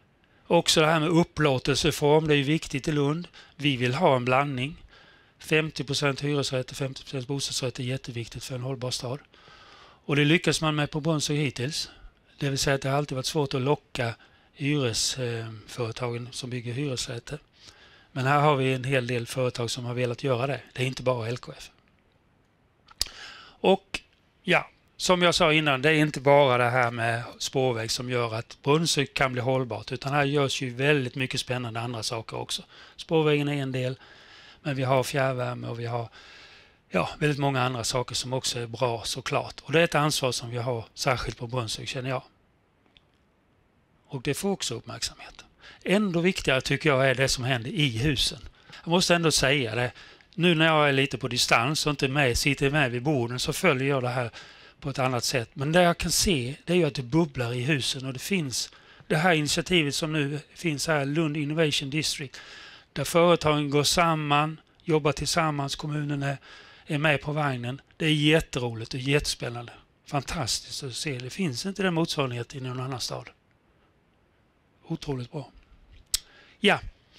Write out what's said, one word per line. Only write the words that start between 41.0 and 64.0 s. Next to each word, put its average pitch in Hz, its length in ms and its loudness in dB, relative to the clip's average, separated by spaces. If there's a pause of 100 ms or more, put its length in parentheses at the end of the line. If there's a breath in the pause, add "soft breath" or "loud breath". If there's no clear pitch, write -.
på 123 80 -10
Brunsvik, 117 420 -6
känner 131 220 -6
jag. 131 120 -4 (1800)
Och 131 160 -10
det 139 120 -2
får 202 160 -2
också 170 240 -4
uppmärksamhet. - 720 -10 (400 loud breath)
Ändå 185 360 2
viktigare 156 400 2
tycker 139 280 0
jag 135 220 4
är 127 40 2
det 131 140 2
som 123 160 -2
händer 123 260 -2
i 135 280 0
husen. 139 400 0 (460 loud breath)
Jag 165 60 -8
måste 175 240 4
ändå 165 180 4
säga 131 420 2
det. 123 180 -2 (420 loud breath)
Nu 170 200 4
när 156 120 6
jag 151 220 6
är 139 40 4
lite 135 260 2
på 123 100 -4
distans 123 580 2
och 151 40 2
inte 143 180 0
med, 131 300 2
sitter 139 320 2
med 139 200 2
vid 120 120 -4
borden, 127 360 -2
så - 140 -4
följer 135 360 2
jag 139 140 0
det 123 60 -2
här 120 220 -2 (500 loud breath)
på 139 100 -8
ett - 80 -6
annat 127 260 0
sätt. 120 280 -2
Men 147 200 -4
det 180 100 8
jag 175 160 4
kan 170 120 -2
se, 143 440 0 (100)
det 170 80 -2
är 180 40 4
ju 175 80 6
att 143 100 0
det 139 80 -6
bubblar 127 520 0
i 123 60 -4
husen, 131 460 -2
och 135 60 -6
det 123 60 -10
finns 151 520 -4 (360 loud breath)
det 170 100 0
här 175 180 4
initiativet 151 600 2
som 156 180 -4
nu 147 260 -2 (160)
finns 147 320 -4
här, 151 180 2
Lund 147 320 0
Innovation 147 540 0
District, 143 500 -4 (520 loud breath)
där 143 120 -6
företagen 156 640 4
går 147 120 4
samman, 156 800 2 (240)